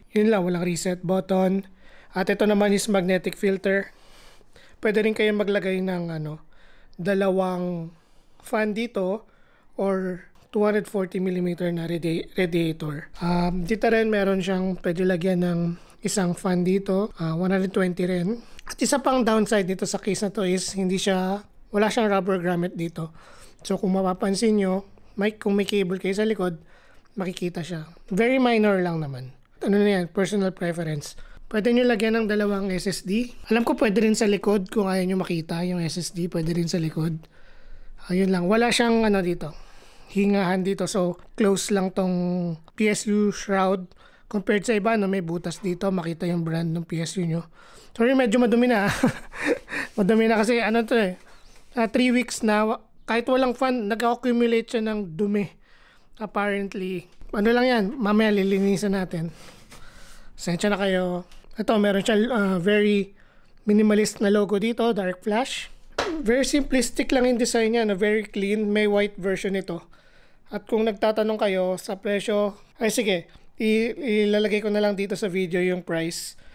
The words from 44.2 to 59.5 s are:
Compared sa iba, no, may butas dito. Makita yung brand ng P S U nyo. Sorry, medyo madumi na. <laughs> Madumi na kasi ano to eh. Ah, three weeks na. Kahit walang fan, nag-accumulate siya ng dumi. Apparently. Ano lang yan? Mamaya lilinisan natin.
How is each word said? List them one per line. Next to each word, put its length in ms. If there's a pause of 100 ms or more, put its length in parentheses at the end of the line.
Compared 400
sa 80
iba, 240
no, 80
may 160
butas 400
dito. 240
Makita 400
yung 160
brand 240
ng 160
P 160
S 160
U 80
nyo. 240 (480)
Sorry, 160
medyo 240
madumi 320
na. 240 (480)
<laughs> 580
Madumi 300
na 100
kasi 220
ano 240
to 160
eh. 160 (560)
Ah, 160
three 240
weeks 320
na. 320 (320)
Kahit 160
walang 320
fan, 320
nag-accumulate 800
siya 160
ng 320
dumi. 320 (720)
Apparently. 880 (240)
Ano 240
lang 100
yan? 180 (120)
Mamaya 400
lilinisan 560
natin. 400 (1040)